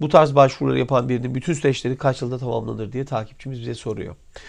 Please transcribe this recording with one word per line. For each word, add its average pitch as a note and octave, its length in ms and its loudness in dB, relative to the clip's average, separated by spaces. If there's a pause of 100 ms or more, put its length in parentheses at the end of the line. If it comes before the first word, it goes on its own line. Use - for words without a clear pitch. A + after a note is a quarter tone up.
bu D3+ 80 -2
tarz D#3 260 6
başvuruları C3+ 440 4
yapan B2+ 300 2
birinin B2+ 260 -2
bütün C#3 180 -2
süreçleri C3 440 0
kaç C3 260 -2
yılda B2 160 -4
tamamlanır?" A2+ 540 -6
diye C3 120 -4
takipçimiz A#2+ 560 -8
bize A#2 140 -8
soruyor. G2 420 -8 (320)